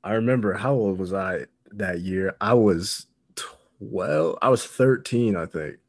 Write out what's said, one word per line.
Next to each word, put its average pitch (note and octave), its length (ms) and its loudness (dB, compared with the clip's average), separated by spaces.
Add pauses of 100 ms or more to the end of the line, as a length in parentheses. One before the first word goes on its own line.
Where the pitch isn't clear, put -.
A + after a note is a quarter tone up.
I G2+ 120 -4
remember, A2+ 400 2
how B2 200 -2
old G2+ 240 0
was F#2 140 -4
I F#2 340 -4 (260)
that F#2 280 -6
year? F#2+ 400 -4
I G#2+ 140 2
was G2+ 520 2 (300)
twelve, F2+ 1040 -4
I B2 60 4
was B2 180 2
thirteen, A#2+ 720 2
I E2 100 -4
think D#2 300 -8 (120)